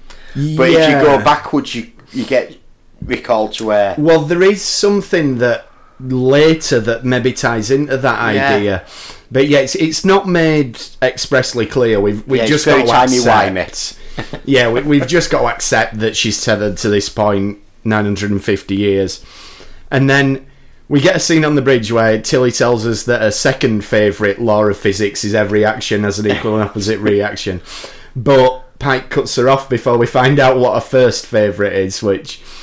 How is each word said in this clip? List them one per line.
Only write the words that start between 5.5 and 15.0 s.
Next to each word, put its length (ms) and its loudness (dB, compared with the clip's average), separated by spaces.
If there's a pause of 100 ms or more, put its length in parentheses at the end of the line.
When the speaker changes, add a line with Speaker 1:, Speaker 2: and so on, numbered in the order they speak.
Speaker 2:
later 800 2
that 240 -4
maybe 280 0
ties 380 -4
into 260 0
that 380 -2
Speaker 1:
Yeah. 200 0
Speaker 2:
idea, 280 0 (480)
but 160 2
yeah, 140 4
it's, 160 -2
it's 280 -2
not 220 2
made 540 0 (200)
expressly 640 -2
clear. 340 2
We've, 260 -2
we've 120 0
Speaker 1:
Yeah, 60 2
it's 60 0
Speaker 2:
just 140 2
Speaker 1:
very 200 4
Speaker 2:
got 240 4
to 140 2
Speaker 1:
timey-wimey. 440 2
Speaker 2:
accept. 340 -10
<laughs> 440 -14
Yeah, 280 2
we, 100 0
we've 240 2